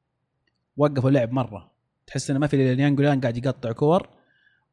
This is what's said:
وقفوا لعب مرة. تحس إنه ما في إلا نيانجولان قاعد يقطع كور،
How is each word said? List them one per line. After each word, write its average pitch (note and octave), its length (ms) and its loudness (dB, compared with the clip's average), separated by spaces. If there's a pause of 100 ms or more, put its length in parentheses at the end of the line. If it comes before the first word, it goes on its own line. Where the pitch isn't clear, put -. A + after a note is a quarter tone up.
(760)
وقفوا C3+ 320 2
لعب A#2+ 220 2
مرة. G#2+ 400 -6 (360)
تحس - 220 -8
إنه C3+ 100 -2
ما D3 80 0
في C#3+ 80 -2
إلا B2+ 200 2
نيانجولان C#3+ 460 2
قاعد A#2+ 160 -4
يقطع B2 340 -4
كور، D#3 380 0 (640)